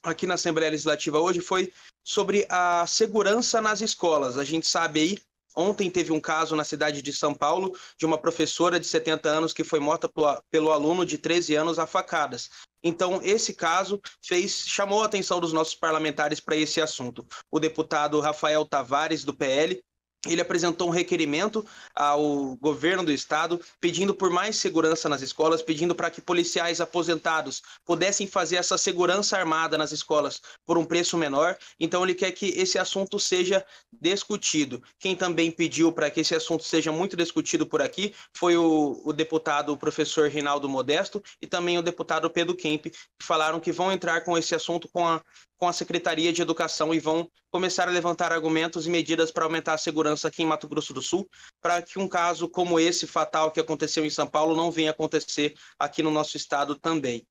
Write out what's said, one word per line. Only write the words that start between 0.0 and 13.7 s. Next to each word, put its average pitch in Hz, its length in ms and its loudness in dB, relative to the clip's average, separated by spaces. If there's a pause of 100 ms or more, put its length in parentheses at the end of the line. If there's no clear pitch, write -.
aqui 165 240 -4
na 180 80 -2
Assembleia 160 380 0
Legislativa 151 480 -2
hoje 175 220 2
foi 185 300 -2 (320)
sobre 190 460 0
a 175 380 2
segurança 220 760 2
nas 214 200 0
escolas. 151 540 0
A 139 80 -2
gente 156 240 -2
sabe 165 320 0
aí, 180 180 2 (380)
ontem 190 360 0
teve 160 200 0
um 160 80 2
caso 160 360 0
na 151 80 0
cidade 147 400 -2
de 139 100 -6
São 147 220 0
Paulo 185 420 0 (180)
de - 120 -6
uma 160 100 2
professora 165 600 2
de 151 80 -6
setenta 160 420 0
anos 156 240 0
que 165 100 -4
foi 156 160 0
morta 160 300 0
pelo, 147 400 2
pelo 156 220 4
aluno 160 340 2
de 151 140 -6
treze 170 340 0
anos 156 240 2
a 160 80 0
facadas. 151 640 -2 (340)
Então, 180 380 0
esse 208 320 0
caso 190 480 -2 (180)